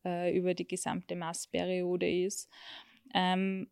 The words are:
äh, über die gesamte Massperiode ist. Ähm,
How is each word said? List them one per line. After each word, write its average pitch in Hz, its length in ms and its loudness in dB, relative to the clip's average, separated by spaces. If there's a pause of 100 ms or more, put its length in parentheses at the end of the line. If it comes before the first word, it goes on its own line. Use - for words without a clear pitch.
äh, 175 320 0
über 180 200 2
die 180 120 -4
gesamte 180 480 -4
Massperiode 175 920 0
ist. 180 400 0 (640)
Ähm, 185 580 2